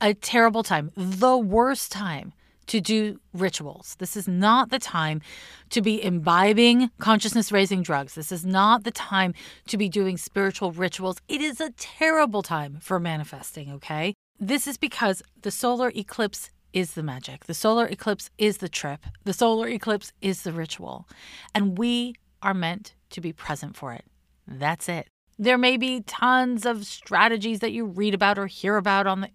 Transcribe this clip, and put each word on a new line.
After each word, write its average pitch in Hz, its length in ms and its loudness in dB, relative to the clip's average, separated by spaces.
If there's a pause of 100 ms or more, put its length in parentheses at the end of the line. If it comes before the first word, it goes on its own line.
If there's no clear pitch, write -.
a 208 140 4
terrible 226 500 4
time, 156 320 0
the 196 420 2
worst 233 540 2
time 185 400 -6 (340)
to 220 140 0
do 214 400 0 (120)
rituals. 175 680 -6
This 185 160 -8
is 202 100 -6
not 214 440 4
the 262 100 -2
time 156 400 -2 (500)
to 240 100 0
be 214 220 0
imbibing 208 960 4
consciousness-raising 202 840 2
drugs. 143 320 -2
This 160 180 -8
is 175 120 -6
not 202 380 4
the 208 80 -4
time 190 420 0 (360)
to - 80 -2
be 202 120 0
doing 190 280 0
spiritual 196 560 -2
rituals. 180 460 -4 (100)
It 285 120 -4
is 294 200 -4
a 311 160 -4
terrible 302 680 2
time 147 380 -6
for 190 180 -2
manifesting, 151 760 -6
okay? 156 400 -4 (260)
This 214 260 -2
is 277 100 -6
because 214 460 -2 (200)
the 202 100 -4
solar 247 420 0
eclipse - 560 -6 (220)
is 180 220 -2
the 165 100 -6
magic. 131 400 -10
The 165 100 -8
solar 220 320 2
eclipse - 500 -4
is 208 220 2
the 180 100 -8
trip. - 380 -8 (180)
The 196 80 -2
solar 226 360 2
eclipse 214 520 -4
is 196 220 -2
the 175 100 -6
ritual. 165 560 -10 (460)
And 202 240 2
we 240 360 0 (280)
are 196 120 0
meant 175 400 -4 (160)
to - 100 -12
be 165 120 -6
present 147 440 -10
for 131 160 -12
it. - 120 -16 (440)
That's 143 400 -4
it. 170 180 -6 (320)
There 247 200 4
may 254 180 4
be 254 260 -2
tons 247 640 0
of 220 180 -2
strategies 214 760 0
that 220 120 -2
you 226 120 -4
read 196 300 0
about 196 240 2
or 196 80 -4
hear 196 300 -2
about 196 300 2
on 190 140 0
the 196 140 -8